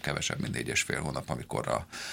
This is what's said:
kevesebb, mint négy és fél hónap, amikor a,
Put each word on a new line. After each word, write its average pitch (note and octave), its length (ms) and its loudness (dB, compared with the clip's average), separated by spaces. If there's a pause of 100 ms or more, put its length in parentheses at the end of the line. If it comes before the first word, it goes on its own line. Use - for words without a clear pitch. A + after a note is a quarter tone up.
kevesebb, - 400 0
mint - 140 0
négy A#1 140 0
és - 140 4
fél - 180 0
hónap, C#2 300 0
amikor A#1+ 380 0
a, - 180 2 (260)